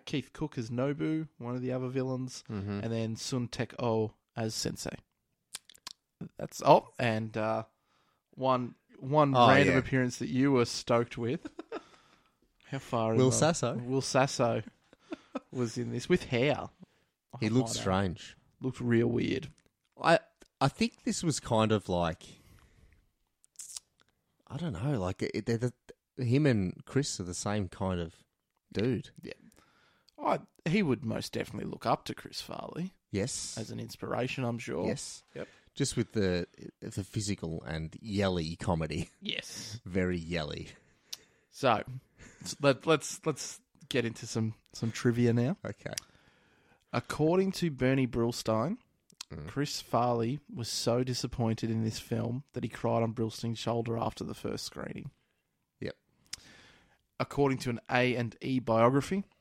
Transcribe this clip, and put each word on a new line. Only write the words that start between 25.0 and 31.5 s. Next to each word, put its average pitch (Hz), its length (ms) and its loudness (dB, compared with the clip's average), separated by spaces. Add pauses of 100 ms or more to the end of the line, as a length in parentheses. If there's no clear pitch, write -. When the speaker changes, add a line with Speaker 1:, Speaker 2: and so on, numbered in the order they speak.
Speaker 2:
like, 92 220 -2
it, 107 240 -4
they're 117 120 2
the, 120 140 0 (500)
him 131 240 4
and 104 380 2
Chris - 340 -2
are 95 60 -4
the 87 100 -6
same 104 340 -2
kind 92 320 -2
of 82 140 -6 (580)
dude. 123 380 0 (120)
Speaker 1:
Yeah. - 100 -10 (880)
I, 254 160 0 (300)
he 196 140 4
would 131 220 2
most 110 280 -4
definitely 110 380 -6